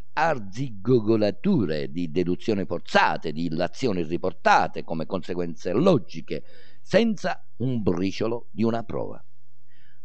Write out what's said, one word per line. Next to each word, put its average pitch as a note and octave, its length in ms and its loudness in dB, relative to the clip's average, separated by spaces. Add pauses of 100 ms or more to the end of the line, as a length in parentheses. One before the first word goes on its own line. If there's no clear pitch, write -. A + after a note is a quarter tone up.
(140)
arzigogolature, G#2+ 1800 2
di E2 200 -2
deduzioni F2+ 560 0
forzate, F2 640 0
di E2 140 -2
illazioni E2+ 560 0
riportate F2 840 0
come E2 220 -4
conseguenze F2 640 -4
logiche, G2 720 2 (380)
senza F#3 640 0 (120)
un B2 240 0
briciolo F#2+ 680 0
di - 120 -2
una A2+ 200 2
prova. A1+ 420 -4 (800)